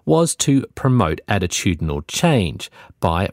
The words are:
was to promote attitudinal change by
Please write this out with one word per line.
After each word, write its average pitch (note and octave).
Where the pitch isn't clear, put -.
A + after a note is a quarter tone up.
was D#3+
to C#3
promote A#2
attitudinal E2+
change A#2
by F2